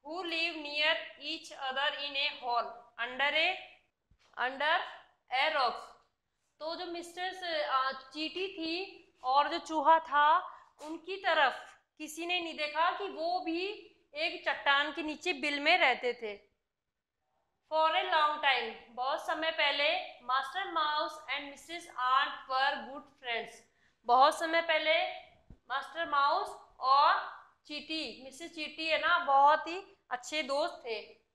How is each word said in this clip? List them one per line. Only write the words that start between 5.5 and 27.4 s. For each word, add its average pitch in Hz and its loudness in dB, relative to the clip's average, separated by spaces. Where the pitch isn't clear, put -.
rock, 247 0
तो 320 -6
जो 359 -8
मिस्ट्रेस, 359 -8
अ, 262 0
चींटी 311 -6
थी 339 -8
और 277 4
जो 330 -2
चूहा 320 4
था 302 4
उनकी 330 -10
तरफ 320 0
किसी 320 -10
ने 359 -2
नहीं 320 -6
देखा 302 0
कि 403 -6
वो 330 -2
भी 359 -4
एक 330 -4
चट्टान 285 2
के 330 -6
नीचे 311 -4
बिल 285 -2
में 320 4
रहते 247 2
थे। 208 -10
For 320 4
a 370 0
long 302 2
time, 240 2
बहुत 262 -4
समय 320 -2
पहले, 302 0
मास्टर 269 -2
माउस 311 0
and 277 -8
मिसेस 302 -14
आंट 262 0
were 262 0
good 285 -16
friends। 233 -6
बहुत 269 8
समय 330 2
पहले 330 2
मास्टर 294 -4
माउस 302 2
और 285 4